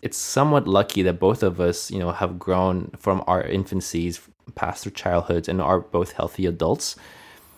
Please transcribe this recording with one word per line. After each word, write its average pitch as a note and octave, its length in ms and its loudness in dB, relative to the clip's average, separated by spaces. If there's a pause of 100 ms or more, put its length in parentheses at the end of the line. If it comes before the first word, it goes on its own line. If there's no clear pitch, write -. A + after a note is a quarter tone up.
it's - 160 -6
somewhat C#3+ 480 2
lucky G2 360 2
that F2 180 0
both G2+ 220 2
of F#2 180 2
us, F2 300 0
you F#2+ 80 -6
know, F2 120 -2
have F2+ 280 -4
grown F#2 600 0
from F#2+ 280 0
our F2+ 160 2
infancies, F2+ 800 -4 (340)
past - 280 -4
through G2+ 100 -10
childhoods, E2+ 560 0
and F#2 120 -2
are F2+ 200 2
both F2 320 -2
healthy F2+ 340 -2
adults, E2+ 500 0 (600)